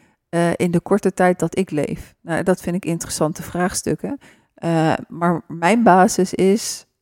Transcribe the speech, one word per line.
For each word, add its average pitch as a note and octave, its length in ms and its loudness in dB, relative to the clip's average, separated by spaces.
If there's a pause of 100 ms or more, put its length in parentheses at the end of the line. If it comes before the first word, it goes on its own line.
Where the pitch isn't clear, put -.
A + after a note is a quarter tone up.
(280)
eh, E3+ 280 0
in F3+ 140 0
de E3+ 100 2
korte G3 340 0
tijd F3+ 240 2
dat E3+ 200 -2
ik F#3 120 -2
leef? - 520 -6
Nou, E3 200 -4
dat F3+ 180 0
vind F3 160 -4
ik G3+ 80 -6
interessante E3 580 -4
vraagstukken. F3+ 760 -4 (360)
Eh, D#3+ 380 0 (160)
maar E3+ 400 -2
mijn E3+ 340 2
basis F#3 520 4
is, - 520 0 (160)